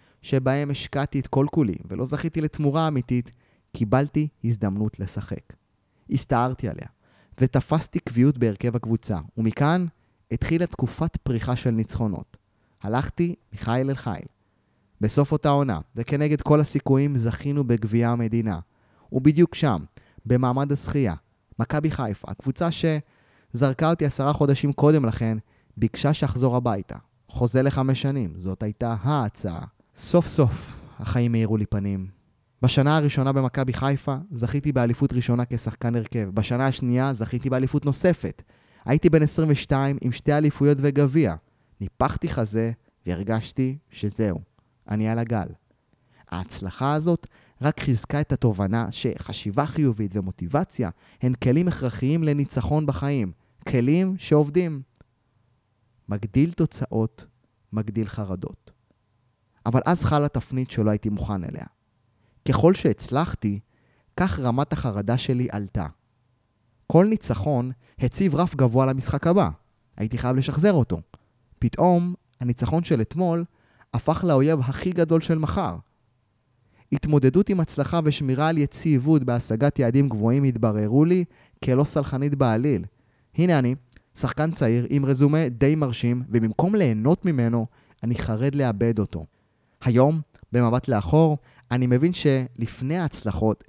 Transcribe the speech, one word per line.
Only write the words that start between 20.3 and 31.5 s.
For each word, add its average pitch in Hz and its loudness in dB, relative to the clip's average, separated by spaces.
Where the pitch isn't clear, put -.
הזכייה, 139 -2
מכבי 151 0
חיפה, 110 -6
הקבוצה 135 -4
שזרקה 151 -2
אותי 165 0
עשרה 139 0
חודשים 139 2
קודם 147 4
לכן, 110 -2
ביקשה 139 0
שאחזור 127 0
הביתה. 120 -2
חוזה 123 0
לחמש 135 0
שנים, 135 -2
זאת 92 -6
הייתה 113 -4
ההצעה. 104 -2
סוף - 2
סוף, - 0
החיים 120 0
האירו 110 2